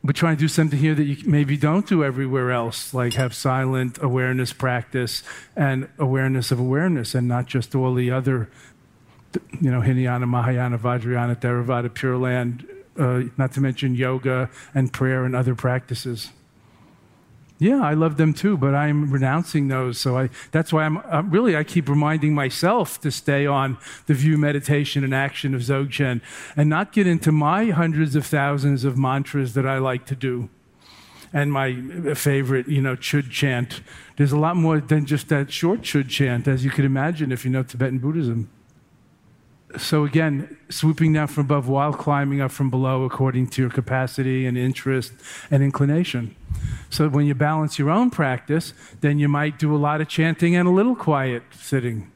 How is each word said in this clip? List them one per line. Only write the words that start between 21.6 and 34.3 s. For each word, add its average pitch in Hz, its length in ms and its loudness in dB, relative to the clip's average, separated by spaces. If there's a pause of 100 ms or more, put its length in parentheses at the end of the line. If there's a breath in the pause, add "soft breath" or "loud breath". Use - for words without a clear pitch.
keep 151 240 0
reminding 151 440 2
myself 156 680 0
to 151 100 -4
stay 143 360 0
on 135 320 0 (280 loud breath)
the 156 80 4
view, 151 240 4
meditation, 143 640 0
and 135 100 -2
action 135 440 -2
of 123 60 -4
Dzogchen 135 580 0 (360 loud breath)
and 151 140 4
not 170 220 0
get 196 160 4
into 160 240 2
my 160 380 2
hundreds 160 440 0
of 147 120 2
thousands 143 580 2
of 131 120 0
mantras 135 580 -2
that 135 120 0
I 135 120 0
like 127 280 -2
to 139 80 -6
do 123 340 -4 (840 loud breath)
and 147 200 0
my 139 600 -4
favorite, 135 540 0
you 143 120 2
know, 131 160 0
chud 135 340 -2
chant. 123 520 -2 (340 loud breath)
There's 143 160 2